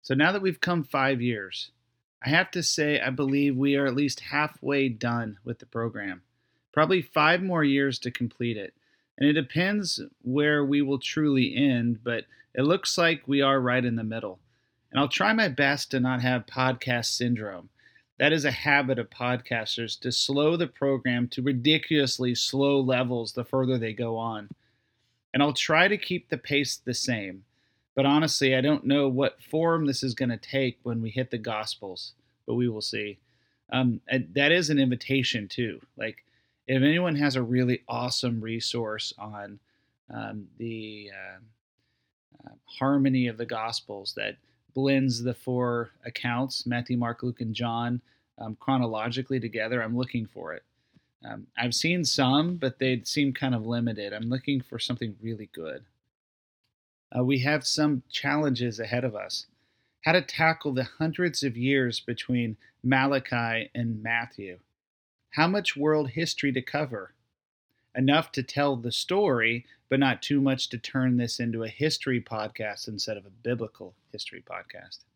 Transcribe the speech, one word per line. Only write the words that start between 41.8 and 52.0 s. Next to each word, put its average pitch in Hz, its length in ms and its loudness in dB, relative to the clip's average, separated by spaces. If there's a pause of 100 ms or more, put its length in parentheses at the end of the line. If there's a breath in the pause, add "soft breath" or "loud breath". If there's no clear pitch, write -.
uh, - 60 -20 (100)
harmony 135 600 2
of 113 100 -4
the 117 80 -6
Gospels 110 720 -8
that 104 220 -6 (340)
blends 135 500 2
the 123 120 -2
four 120 560 -2 (120)
accounts, 120 600 -4
Matthew, 120 320 -2
Mark, 117 260 -4
Luke, 123 200 -6
and 110 120 -4
John, 120 460 -2 (380)
um, 110 200 -10
chronologically 123 800 -2
together, 113 440 -2
I'm 117 160 -2
looking 123 260 -4
for 82 300 -12
it. - 80 -14 (640)
Um, 107 200 -12 (120)
I've 117 160 -2
seen 170 320 0